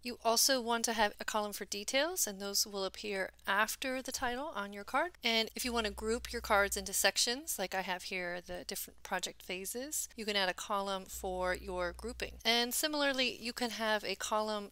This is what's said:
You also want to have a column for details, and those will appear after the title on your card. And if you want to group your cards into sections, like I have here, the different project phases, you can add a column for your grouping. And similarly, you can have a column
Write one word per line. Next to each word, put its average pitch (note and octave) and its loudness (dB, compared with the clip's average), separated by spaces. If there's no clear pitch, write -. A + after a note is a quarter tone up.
You A#3+ -8
also A#3 6
want A#3 2
to A#3 2
have G#3 4
a - -8
column G#3 0
for G3 -8
details, C4+ 0
and G3 -6
those G3+ 0
will G3 -2
appear F#3+ -4
after A3 2
the C4 -6
title C4 -2
on G3+ -4
your G3+ -10
card. E4 2
And A3+ 4
if - -4
you B3 0
want A3+ 2
to G#3 0
group A3 -2
your A#3 -4
cards G3+ 4
into G3 -4
sections, A#3+ 2
like F#3 -2
I F#3+ 0
have F#3 -4
here, F3+ -4
the F3+ -8
different - -8
project - -4
phases, G#3+ -6
you A3 -8
can G#3 0
add F#3+ 4
a F3 0
column G3 -2
for F3+ -2
your F3+ -4
grouping. - -8
And A#3+ 4
similarly, C#4 2
you A#3 -6
can A#3+ -2
have G#3+ 2
a F#3+ -2
column G#3+ -2